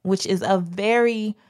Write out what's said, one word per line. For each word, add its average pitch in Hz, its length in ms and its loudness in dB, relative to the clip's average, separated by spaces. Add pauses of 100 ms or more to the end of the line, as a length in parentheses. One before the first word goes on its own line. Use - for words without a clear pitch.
which 190 240 -2
is 190 200 0
a 190 140 2
very 214 760 0 (140)